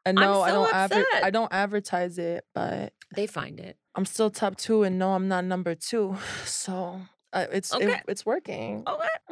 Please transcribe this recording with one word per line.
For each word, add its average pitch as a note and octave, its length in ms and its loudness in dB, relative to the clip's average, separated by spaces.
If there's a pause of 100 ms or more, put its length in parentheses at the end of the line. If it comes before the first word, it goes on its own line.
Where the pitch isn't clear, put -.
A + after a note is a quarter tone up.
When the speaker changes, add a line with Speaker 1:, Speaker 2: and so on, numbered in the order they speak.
Speaker 1:
And F#3+ 120 4
Speaker 2:
I'm F#3+ 80 8
Speaker 1:
no, G3 160 6
I F3 80 4
Speaker 2:
so - 60 4
Speaker 1:
don't - 180 4
adver-, C#4 280 2
Speaker 2:
upset. B4 220 2
Speaker 1:
I G3 60 4
don't A3 240 0
advertise G3 640 0
it, E3+ 360 -4
but - 400 -4 (220)
Speaker 2:
They G#3 120 -2
find D3+ 320 -8
it. - 180 -16 (180)
Speaker 1:
I'm F#3+ 100 0
still G#3+ 240 0
top G3+ 280 -2
two A3 260 4
and F#3 140 2
no, F#3+ 160 2
I'm F#3+ 140 2
not F#3 160 2
number F3+ 320 -2
two. F#3+ 400 -2 (160)
<laughs> - 140 -10
So, F#3 560 -6 (320)
uh, F#3+ 180 0
it's, - 220 -2
it, - 100 0
Speaker 2:
Okay. B4 240 2
Speaker 1:
it's - 180 -6
working. A3+ 640 -4
Speaker 2:
Okay. D5+ 200 -4 (240)